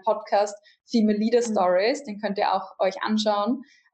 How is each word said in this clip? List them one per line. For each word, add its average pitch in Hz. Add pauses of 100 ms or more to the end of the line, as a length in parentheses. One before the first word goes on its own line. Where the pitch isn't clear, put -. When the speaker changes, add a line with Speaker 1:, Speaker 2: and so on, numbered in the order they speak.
Speaker 1:
Podcast 208 (300)
Female 214
Leader 226
Speaker 2:
Mhm. 226
Speaker 1:
Stories. 208
Den 202
könnt 196
ihr -
auch -
euch 190
anschauen. 214 (300)